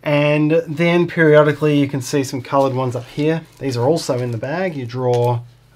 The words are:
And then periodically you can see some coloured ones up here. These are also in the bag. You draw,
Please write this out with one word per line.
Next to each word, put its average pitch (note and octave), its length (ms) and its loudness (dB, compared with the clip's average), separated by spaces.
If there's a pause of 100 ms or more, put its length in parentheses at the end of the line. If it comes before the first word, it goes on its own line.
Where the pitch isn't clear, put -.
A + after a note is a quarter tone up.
And D3+ 480 2 (160)
then E3+ 400 2
periodically D3+ 720 4
you C#3+ 80 2
can C#3 140 -6
see C#3 220 -2
some C3 180 -6
coloured C3+ 320 0
ones B2+ 240 -4
up A#2 100 -10
here. D#3 360 -2 (160)
These C3 180 -6
are A#2+ 100 0
also D#3 320 -2
in B2 120 -4
the A2+ 60 -6
bag. D#3+ 380 -6
You C3 100 -8
draw, A#2+ 560 -2 (340)